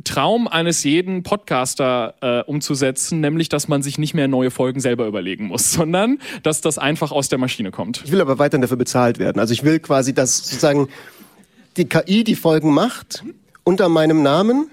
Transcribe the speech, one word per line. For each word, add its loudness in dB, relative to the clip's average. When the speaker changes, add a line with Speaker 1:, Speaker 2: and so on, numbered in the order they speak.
Speaker 1:
Traum 0
eines -2
jeden 0
Podcaster, -2
äh, -2
umzusetzen, -2
nämlich, 0
dass -2
man 0
sich -6
nicht -2
mehr 2
neue 0
Folgen -2
selber 0
überlegen -4
muss, -2
<laughs> -
sondern 0
dass 0
das -2
einfach -2
aus -2
der 0
Maschine -4
kommt. -8
Speaker 2:
Ich -10
will 4
aber 0
weiterhin 2
dafür 0
bezahlt 2
werden. -2
Also 2
ich 0
will 4
quasi, 0
dass 2
sozusagen 0
die 2
K 2
I 4
die 0
Folgen 2
macht -2
unter 4
meinem 4
Namen 2